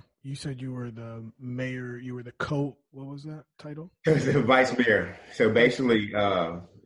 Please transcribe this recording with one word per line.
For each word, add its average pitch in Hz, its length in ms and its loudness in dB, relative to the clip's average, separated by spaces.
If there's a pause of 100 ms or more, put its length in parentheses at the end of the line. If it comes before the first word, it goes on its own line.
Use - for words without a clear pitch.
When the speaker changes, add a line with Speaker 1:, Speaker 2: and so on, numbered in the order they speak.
(220)
Speaker 1:
you 135 120 -10
said 135 260 -8
you 131 120 -8
were 123 180 -8
the 113 480 -12
mayor, 123 600 -8
you 127 160 -10
were 123 80 -10
the 120 100 -16
co-, 143 440 -4 (140)
what 135 160 -14
was 139 180 -14
that 156 200 -14 (140)
title? 151 400 -14
Speaker 2:
<laughs> - 60 -14
The 143 420 4
vice 127 300 4
mayor. 104 400 2 (180)
So 113 160 4
basically, 117 640 4
uh, 90 420 2 (300)